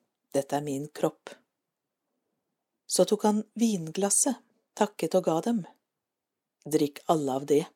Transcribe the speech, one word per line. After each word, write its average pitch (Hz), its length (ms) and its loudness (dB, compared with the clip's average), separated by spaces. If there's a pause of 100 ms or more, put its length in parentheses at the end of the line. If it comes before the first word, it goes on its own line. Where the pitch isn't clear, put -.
(360)
dette 139 240 -2
er 147 60 -6
min 143 260 -6
kropp.» - 400 -4 (1500)
Så - 220 2
tok - 160 0
han 214 200 2 (120)
vinglasset, 202 800 0 (400)
takket - 400 -2
og 185 140 2
ga 165 180 2
dem. 226 160 0 (1040)
«Drikk 147 400 0
alle 139 320 0
av 143 80 -10
det, 151 160 4 (120)